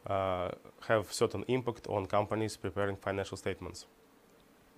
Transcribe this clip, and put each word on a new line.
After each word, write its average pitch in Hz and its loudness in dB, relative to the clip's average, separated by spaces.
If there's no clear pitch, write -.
uh, 95 0
have 107 4
certain 110 2
impact 120 0
on 98 2
companies 104 2
preparing 98 0
financial 98 -2
statements. 90 -6